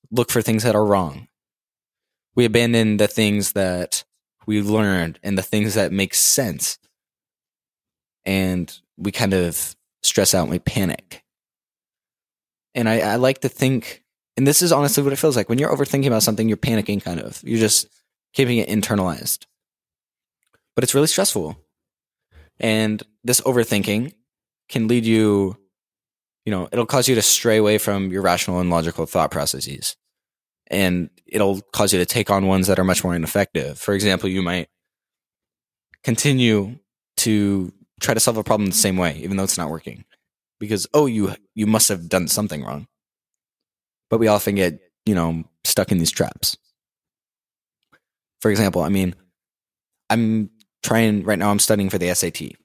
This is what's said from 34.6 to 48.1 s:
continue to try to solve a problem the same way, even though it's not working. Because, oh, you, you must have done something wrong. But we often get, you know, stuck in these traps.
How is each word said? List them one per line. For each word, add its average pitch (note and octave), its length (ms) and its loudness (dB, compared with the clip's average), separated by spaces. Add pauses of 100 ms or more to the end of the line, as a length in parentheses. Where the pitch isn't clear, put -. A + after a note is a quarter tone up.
continue A#2 760 0 (380)
to G2+ 540 0 (300)
try B2 120 0
to A2+ 60 0
solve A2+ 180 2
a G#2+ 60 -4
problem G#2 260 0
the F#2 60 -4
same F#2+ 220 0
way, E2 200 -2
even F#2+ 200 -6
though F#2+ 60 -2
it's - 140 -2
not E2 120 -6
working. D#2+ 360 -12 (540)
Because, G#2 340 -4
oh, D3 120 6
you, A2 300 0 (180)
you G#2+ 140 -2
must A2 220 4
have E2+ 200 -4
done F2+ 180 0
something D#2+ 360 -4
wrong. C2 240 -10 (1200)
But A2+ 100 2
we A2+ 80 4
often G2+ 280 2
get, F2+ 240 0 (260)
you G#2 100 2
know, E2 280 -2 (200)
stuck - 280 0
in G2 60 2
these E2 140 0
traps. - 460 -4 (1800)